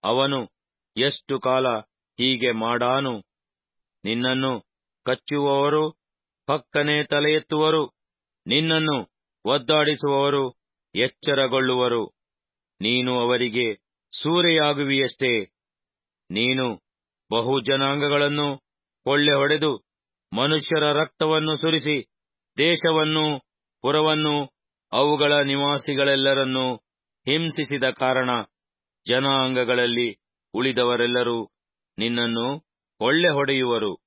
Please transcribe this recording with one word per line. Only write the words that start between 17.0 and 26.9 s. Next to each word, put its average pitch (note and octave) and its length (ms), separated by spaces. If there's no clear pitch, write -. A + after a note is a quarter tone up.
ಬಹು B2 300
ಜನಾಂಗಗಳನ್ನು C#3+ 960
ಕೊಳ್ಳೆ D3 320
ಹೊಡೆದು, C#3+ 480
ಮನುಷ್ಯರ D3+ 580
ರಕ್ತವನ್ನು D#3 680
ಸುರಿಸಿ, D3+ 500
ದೇಶವನ್ನೂ D#3 840
ಪುರವನ್ನೂ D3+ 680
ಅವುಗಳ D3 420
ನಿವಾಸಿಗಳೆಲ್ಲರನ್ನೂ C#3 1400